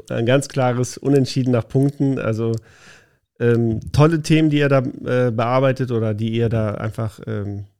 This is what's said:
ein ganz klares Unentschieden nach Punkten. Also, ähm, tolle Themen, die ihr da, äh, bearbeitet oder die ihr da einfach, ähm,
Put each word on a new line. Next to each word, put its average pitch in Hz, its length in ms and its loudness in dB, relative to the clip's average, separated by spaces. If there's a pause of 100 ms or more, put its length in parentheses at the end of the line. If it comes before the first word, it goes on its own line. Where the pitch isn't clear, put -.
(100)
ein 117 160 -2
ganz 135 220 2
klares 123 500 -2
Unentschieden 131 540 0
nach 117 160 0
Punkten. 135 500 0
Also, 113 340 -2 (880)
ähm, 117 420 2 (120)
tolle 156 300 4
Themen, 156 280 2
die 147 80 2
ihr 147 100 2
da, 135 100 4
äh, 123 520 -2
bearbeitet 127 600 0
oder 113 240 -2
die 110 160 -4
ihr 117 180 0
da 107 260 0
einfach, 110 520 -8
ähm, 101 400 -8 (140)